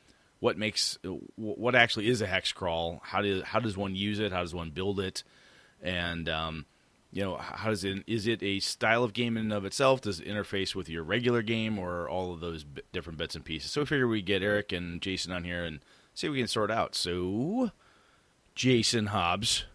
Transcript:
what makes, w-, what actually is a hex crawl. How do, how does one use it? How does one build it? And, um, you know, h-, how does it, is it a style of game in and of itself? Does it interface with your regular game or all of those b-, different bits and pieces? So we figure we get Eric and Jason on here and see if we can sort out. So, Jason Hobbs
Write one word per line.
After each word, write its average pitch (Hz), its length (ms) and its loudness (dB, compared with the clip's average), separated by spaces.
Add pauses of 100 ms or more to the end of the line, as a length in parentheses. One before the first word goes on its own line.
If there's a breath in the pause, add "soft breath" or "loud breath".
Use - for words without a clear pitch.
(400 soft breath)
what 117 180 2
makes, 107 460 -2
w-, 90 180 -6 (140)
what 110 400 0
actually 117 320 6
is 120 140 4
a 107 60 0
hex 92 240 0
crawl. 85 520 -2
How - 180 -2
do, 98 240 2
how - 140 2
does 110 180 0
one 98 180 -2
use 101 240 0
it? 104 120 0
How 90 100 0
does 87 140 -4
one 85 160 -4
build 95 280 0
it? 95 240 -4 (580 loud breath)
And, 85 480 -2
um, 80 360 -2 (460 soft breath)
you 92 120 -2
know, 92 120 -2
h-, - 60 -6
how - 280 -6
does 101 140 0
it, 95 240 -2
is 107 180 0
it 113 160 0
a 98 200 0
style 113 420 2
of 110 100 0
game 117 240 0
in 110 60 -2
and 107 100 0
of 101 120 -2
itself? 131 360 4
Does 98 200 -4
it - 60 -12
interface 98 460 -2
with 90 160 -6
your 82 140 -4
regular 117 400 2
game 110 340 0
or 87 320 -4
all 90 240 -2
of 82 60 -8
those 82 240 -6
b-, 73 180 -14 (100)
different 85 280 -6
bits 82 160 -4
and 78 100 -12
pieces? 80 260 -6
So 147 100 0
we 147 40 2
figure 135 220 4
we 110 160 2
get 95 180 2
Eric 104 300 2
and 87 300 -4
Jason 90 300 -2
on 87 120 -4
here 87 200 -4
and 78 180 -6 (340 soft breath)
see - 100 -4
if 156 80 0
we 135 60 0
can 117 80 2
sort 107 240 0
out. 110 240 0
So, 107 760 0 (840 soft breath)
Jason 117 520 4
Hobbs 98 680 2